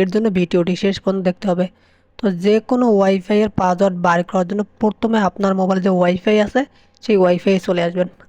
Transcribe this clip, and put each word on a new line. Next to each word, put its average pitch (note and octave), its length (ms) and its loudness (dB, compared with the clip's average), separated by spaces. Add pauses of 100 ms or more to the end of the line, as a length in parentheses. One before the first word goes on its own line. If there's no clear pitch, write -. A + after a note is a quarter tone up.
এর F#3+ 140 0
জন্য A3 120 0 (120)
ভিডিওটি F3+ 360 0 (100)
শেষ G3 180 -2
পর্যন্ত F#3+ 260 -2
দেখতে F3+ 220 -4
হবে। F3+ 160 -2 (520)
তো - 60 -4 (200)
যে G#3 100 2 (160)
কোনো B3 160 2 (120)
ওয়াইফাইয়ের G3 520 0 (100)
পাসওয়ার্ড F#3 360 0 (100)
বার E3+ 120 2 (100)
করার F#3 220 -2
জন্য G#3 120 -2 (180)
প্রথমে A3 380 0 (100)
আপনার G3 320 -2
মোবাইলে F#3+ 260 0
যে G3 120 2
ওয়াইফাই F3+ 380 0 (100)
আছে, B3+ 140 -2 (440)
সেই G#3+ 180 2
ওয়াইফাই F3+ 320 2 (120)
চলে F3 200 0
আসবেন। F3+ 220 -2 (200)